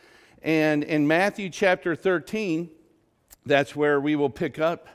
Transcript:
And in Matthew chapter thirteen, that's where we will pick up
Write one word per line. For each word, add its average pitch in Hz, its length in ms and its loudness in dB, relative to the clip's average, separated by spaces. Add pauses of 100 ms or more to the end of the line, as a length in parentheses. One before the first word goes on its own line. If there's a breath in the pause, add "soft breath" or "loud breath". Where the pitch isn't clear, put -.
(420 soft breath)
And 156 420 2
in 151 220 0
Matthew 185 460 0
chapter 180 440 0
thirteen, 175 760 -2 (760)
that's 139 300 2
where 147 260 2
we 151 140 0
will 143 160 0
pick 147 260 -6
up 160 380 -2